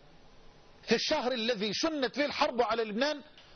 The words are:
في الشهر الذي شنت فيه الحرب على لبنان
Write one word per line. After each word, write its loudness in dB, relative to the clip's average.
في 2
الشهر 0
الذي 0
شنت -2
فيه 2
الحرب 2
على 2
لبنان -2